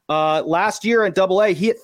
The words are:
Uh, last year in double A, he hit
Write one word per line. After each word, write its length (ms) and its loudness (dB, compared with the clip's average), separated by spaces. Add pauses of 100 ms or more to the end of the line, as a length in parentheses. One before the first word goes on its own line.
Uh, 360 0
last 400 -2
year 220 2
in 60 -2
double 280 2
A, 120 2
he 140 -2
hit 180 0